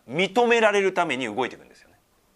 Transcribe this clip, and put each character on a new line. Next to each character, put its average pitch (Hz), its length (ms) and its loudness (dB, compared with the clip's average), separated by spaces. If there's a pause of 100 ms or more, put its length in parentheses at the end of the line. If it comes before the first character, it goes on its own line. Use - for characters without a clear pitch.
認 190 400 0
め 233 140 2
ら 214 100 4
れ 202 120 2
る 190 100 0
た 175 140 0
め 135 100 -4
に 117 180 -6
動 120 120 -2
い - 20 -4
て - 80 -18
い - 20 -20
く - 60 -20
ん - 60 -20
で - 40 -20
す - 60 -20
よ - 80 -20
ね。 - 60 -20 (420)